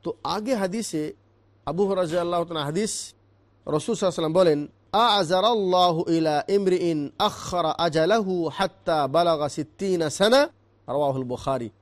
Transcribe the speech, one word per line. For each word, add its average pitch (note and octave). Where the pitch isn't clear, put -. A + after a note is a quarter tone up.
তো E3
আগে G#3
হাদিসে F#3+
আবু E3
হুরায়রা F#3+
রাদিয়াল্লাহু F3
তাআলা D#3+
হাদিস, F3+
রাসূল D3+
সাল্লাল্লাহু E3
আলাইহি D3+
ওয়াসাল্লাম C#3
বলেন, -
"আ'যারাল্লাহু F#3
ইলা D#3
ইমরিইন F3
আখারা F3+
আজালাহু F3
হাত্তা E3
বালাগা D3+
সিত্তিনা E3
সানা", B3+
রাওয়াহুল C3+
বুখারী। B2